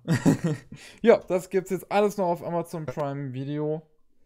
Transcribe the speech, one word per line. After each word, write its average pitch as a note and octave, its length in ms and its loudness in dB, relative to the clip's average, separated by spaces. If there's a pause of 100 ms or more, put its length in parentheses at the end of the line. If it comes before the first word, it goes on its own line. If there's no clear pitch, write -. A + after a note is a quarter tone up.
<laughs> - 960 -2
Ja, G#3+ 180 8 (100)
das F3+ 200 -2
gibt's F3+ 200 -2
jetzt F#3 200 -6
alles G3+ 280 2
noch G3 80 0
auf E3+ 200 0
Amazon E3 400 -4
Prime C#3 460 -6
Video. D3 520 -4 (420)